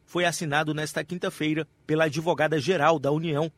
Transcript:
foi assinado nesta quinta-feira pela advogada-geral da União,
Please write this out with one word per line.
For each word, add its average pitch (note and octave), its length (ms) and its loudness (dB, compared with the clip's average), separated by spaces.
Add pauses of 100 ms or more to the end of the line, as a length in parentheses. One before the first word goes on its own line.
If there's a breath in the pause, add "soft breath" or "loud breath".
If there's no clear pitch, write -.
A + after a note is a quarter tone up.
foi F3 200 -2
assinado D#3 500 0
nesta D3+ 300 -6
quinta-feira D#3 640 -4 (180)
pela D#3+ 200 2
advogada-geral D#3 920 2
da C3+ 140 0
União, D#3+ 460 -2